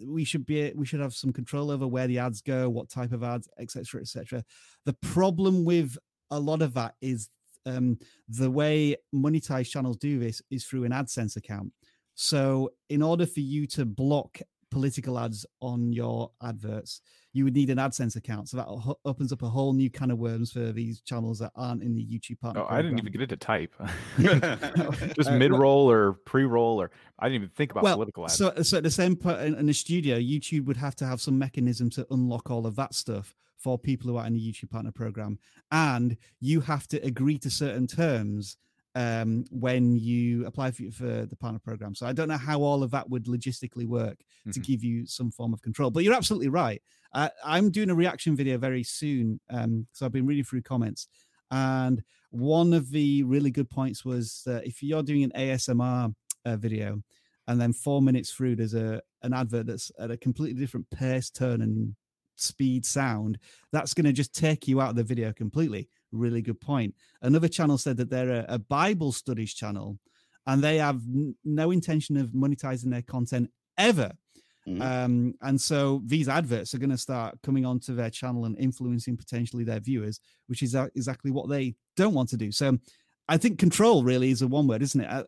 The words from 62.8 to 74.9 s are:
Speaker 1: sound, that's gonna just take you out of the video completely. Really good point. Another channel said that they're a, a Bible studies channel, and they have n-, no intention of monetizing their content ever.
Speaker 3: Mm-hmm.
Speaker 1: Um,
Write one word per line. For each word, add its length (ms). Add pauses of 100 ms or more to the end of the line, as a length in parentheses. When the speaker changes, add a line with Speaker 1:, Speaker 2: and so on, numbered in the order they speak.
Speaker 1:
sound, 520 (340)
that's 220
gonna 180
just 240
take 320
you 140
out 80
of 60
the 80
video 280
completely. 560 (240)
Really 300
good 180
point. 340 (280)
Another 260
channel 300
said 200
that 120
they're 320
a, 80
a 100
Bible 520
studies 420
channel, 460 (480)
and 160
they 140
have 300
n-, 280 (100)
no 260
intention 460
of 140
monetizing 580
their 140
content 460 (280)
ever. 340 (560)
Speaker 3:
Mm-hmm. 140
Speaker 1:
Um, 600